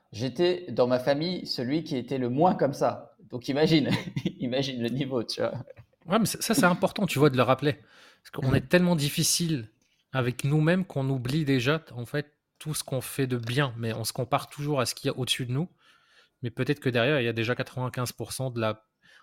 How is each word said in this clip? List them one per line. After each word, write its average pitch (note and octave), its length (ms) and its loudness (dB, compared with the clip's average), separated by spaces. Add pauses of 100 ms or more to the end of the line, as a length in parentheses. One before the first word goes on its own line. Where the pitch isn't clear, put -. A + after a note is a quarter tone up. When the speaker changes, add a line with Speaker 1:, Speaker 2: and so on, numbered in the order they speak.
(120)
Speaker 1:
j'étais C3+ 580 0
dans B2 160 4
ma B2 140 2
famille D3+ 460 0
celui C#3 380 -2
qui D3 120 -4
était B2+ 220 -4
le B2 100 0
moins D#3+ 260 4
comme C#3 200 0
ça. - 420 -2 (120)
Donc A#2+ 200 -10
imagine, D3 420 4
<laughs> - 500 -2
imagine C3 420 -2
le A#2 60 0
niveau, C3 360 -2
tu - 160 -8
vois. A2 120 -2 (540)
Speaker 2:
Ouais, F#3+ 120 2
mais G#3+ 80 2
ça, - 140 -4
ça, - 140 -2
c'est G#3 100 2
important, F3+ 420 2
tu - 120 -2
vois, D3 100 8
de C3 80 0
le B2+ 60 6
rappeler. C3 320 2 (480)
Parce - 100 -20
qu'on - 180 -2
Speaker 1:
Mhm. C3+ 60 4
Speaker 2:
est - 120 0
tellement F3 280 4
difficile D3 720 0 (440)
avec B2 320 -2
nous-mêmes D#3 400 4
qu'on C3+ 260 -2
oublie C3+ 340 0
déjà, C#3 480 2
en A#2+ 140 -8
fait, - 280 -8 (240)
tout D3+ 140 -6
ce - 120 -6
qu'on C3 160 -4
fait - 260 -2
de B2 100 -2
bien. A#2+ 400 0
Mais A2+ 160 -4
on A2+ 120 -6
se - 80 -6
compare C3 360 -2
toujours D3 320 -2
à A#2 60 2
ce - 80 -6
qu'il - 140 -4
y - 20 0
a - 80 -4
au-dessus B2+ 280 -2
de A#2+ 60 -4
nous. D3+ 160 -2 (720)
Mais A#2+ 80 -4
peut-être C3+ 300 -2
que - 80 -2
derrière, B2 320 2
il A#2+ 40 0
y A#2 40 0
a A2+ 60 -2
déjà A#2 200 0
quatre-vingt-quinze B2+ 580 -6
pour - 200 -10
cent C3 180 -6
de A#2 100 -6
la... A2 260 -2 (360)